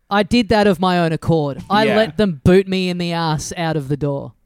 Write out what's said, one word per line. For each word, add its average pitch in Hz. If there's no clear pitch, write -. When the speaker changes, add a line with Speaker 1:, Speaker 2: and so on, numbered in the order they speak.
Speaker 1:
I 202
did 214
that 208
of 175
my 180
own 165
accord. 147
I 208
Speaker 2:
Yeah. 208
Speaker 1:
let 214
them 185
boot 190
me 185
in 175
the 170
ass 160
out 160
of 139
the 143
door. 139